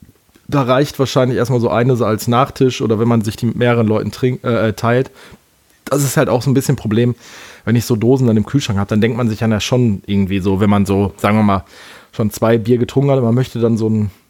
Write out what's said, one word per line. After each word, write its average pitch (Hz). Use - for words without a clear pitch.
Da 143
reicht 127
wahrscheinlich 127
erstmal 120
so 113
eine 120
so 117
als 107
Nachtisch 127
oder 110
wenn 117
man 117
sich 107
die 123
mit 113
mehreren 120
Leuten 104
trink-, 127
äh, 113
äh, 107
teilt. 120
Das 143
ist 131
halt 139
auch 120
so 139
ein 127
bisschen 135
ein 113
Problem, 117
wenn 117
ich 117
so 120
Dosen 127
dann 110
im 107
Kühlschrank 123
hab, 101
dann 107
denkt 113
man 120
sich 107
ja 110
schon 120
irgendwie 98
so, 95
wenn 104
man 101
so, 98
sagen 104
wir 110
mal, 98
schon 110
zwei 113
Bier 117
getrunken 135
hat 135
und 127
man 113
möchte 123
dann 117
so 110
ein, 107